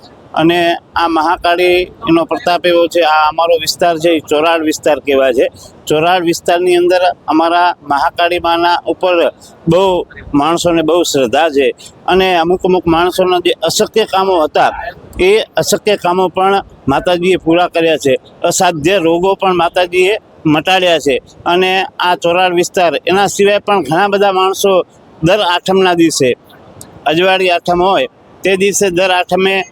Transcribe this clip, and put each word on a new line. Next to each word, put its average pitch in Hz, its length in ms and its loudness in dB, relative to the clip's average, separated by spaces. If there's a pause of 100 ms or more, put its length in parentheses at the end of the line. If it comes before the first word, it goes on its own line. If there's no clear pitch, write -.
(340)
અને 170 420 0 (200)
આ 170 120 0
મહાકાળીનો 170 1160 0
પ્રતાપ 170 400 -2
એવો 170 220 2
છે, 170 140 0
આ 156 280 2
અમારો 165 280 0
વિસ્તાર 160 400 -2
છે 165 120 0
એ 160 100 2
ચોરાડ 156 440 0
વિસ્તાર 151 360 -2
કહેવાય 135 340 0
છે. 151 140 0 (400)
ચોરાડ 170 360 0
વિસ્તારની 175 520 0
અંદર 180 240 2 (280)
અમારા 170 540 0
મહાકાળી 170 580 -2
માના 170 460 0
ઉપર 170 460 0 (360)
બહુ 180 380 0 (280)
માણસોને 165 480 0
બહુ 160 220 0
શ્રદ્ધા 139 460 0
છે. 135 240 0 (340)
અને 185 280 2
અમુક 170 300 0
અમુક 185 220 0
માણસોના 180 520 0
જે 175 120 -2
અશક્ય 196 540 -2
કામો 190 380 0
હતા, 151 280 0 (480)
એ 196 200 2 (180)
અશક્ય 196 380 -2
કામો 180 320 -2
પણ 190 360 -2 (240)
માતાજીએ 175 480 0
પૂરા 170 320 0
કર્યા 165 300 0
છે. 131 180 0 (280)
અસાધ્ય 175 540 0
રોગો 175 360 0
પણ 190 200 -2
માતાજીએ 180 640 0 (280)
મટાડ્યા 170 540 2
છે. 135 220 0 (240)
અને 185 400 0 (140)
આ 175 160 -2
ચોરાડ 175 380 0
વિસ્તાર, 170 400 0 (140)
એના 190 200 0
સિવાય 202 320 0
પણ 202 240 -2
ઘણા 165 240 0
બધા 202 240 0
માણસો 190 540 0 (380)
દર 190 160 2
આઠમના 185 540 0
દિવસે, 156 420 0 (680)
અજવાળી 185 440 2
આઠમ 175 340 0
હોય 175 240 0 (360)
તે 190 120 0
દિવસે 196 340 0
દર 180 220 0
આઠમે 185 600 -2